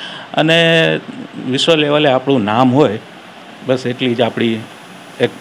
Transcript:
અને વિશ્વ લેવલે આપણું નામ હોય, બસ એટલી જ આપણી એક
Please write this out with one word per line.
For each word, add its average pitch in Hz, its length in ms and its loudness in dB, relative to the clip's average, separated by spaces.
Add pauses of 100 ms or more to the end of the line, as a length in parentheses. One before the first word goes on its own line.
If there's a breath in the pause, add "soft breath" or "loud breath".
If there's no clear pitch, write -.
(340 loud breath)
અને 160 640 2 (520)
વિશ્વ 143 240 2
લેવલે 151 340 2
આપણું 131 360 2
નામ 120 300 2
હોય, 117 240 2 (680)
બસ 127 200 -2
એટલી 120 280 -2
જ 117 60 -2
આપણી 113 400 -2 (600)
એક 120 100 0 (100)